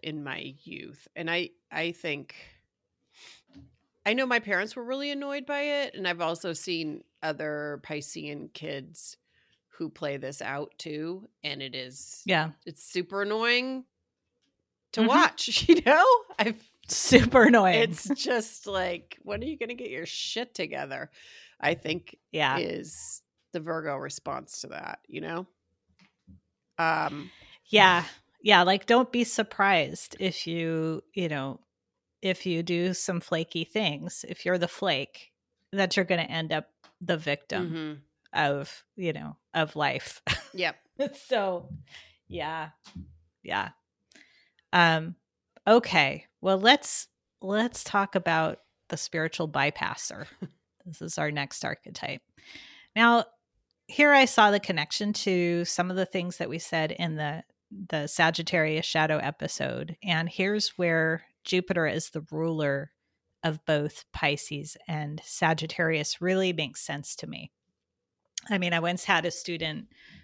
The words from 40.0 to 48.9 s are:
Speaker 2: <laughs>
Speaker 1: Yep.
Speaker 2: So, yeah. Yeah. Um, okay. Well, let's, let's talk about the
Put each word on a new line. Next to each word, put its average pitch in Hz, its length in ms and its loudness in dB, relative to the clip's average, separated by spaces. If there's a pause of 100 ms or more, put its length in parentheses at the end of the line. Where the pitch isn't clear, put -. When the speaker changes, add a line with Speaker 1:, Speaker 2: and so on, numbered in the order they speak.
Speaker 2:
<laughs> - 280 -4
Speaker 1:
Yep. 175 220 -2 (500)
Speaker 2:
So, 196 420 -2 (600)
yeah. 160 420 -6 (720)
Yeah. 95 280 -4 (1040)
Um, 165 440 4 (500)
okay. 190 580 6 (160)
Well, 190 180 2
let's, 247 500 4 (340)
let's 214 420 -2
talk 196 300 0
about 160 460 0 (280)
the 165 80 -8